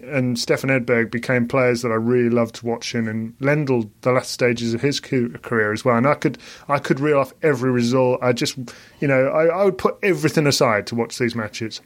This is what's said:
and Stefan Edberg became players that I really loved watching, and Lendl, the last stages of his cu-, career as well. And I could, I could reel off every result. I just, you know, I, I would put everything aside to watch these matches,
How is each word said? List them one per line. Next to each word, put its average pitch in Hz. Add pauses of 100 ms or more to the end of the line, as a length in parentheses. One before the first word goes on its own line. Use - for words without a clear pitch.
and 127
Stefan 139
Edberg 120
became 120
players 123
that 120
I -
really 120
loved 117
watching, 117
and 113
Lendl, 135 (120)
the 127
last 127
stages 117
of 113
his 139
cu-, 120
career 107
as 107
well. 123
And 120
I 147
could, 226 (320)
I 143
could 143
reel 143
off 135
every 131
result. 123
I 127
just, 135 (400)
you 151
know, 135
I, 156
I 175
would 190
put -
everything 156
aside 113
to 120
watch 117
these 120
matches, 110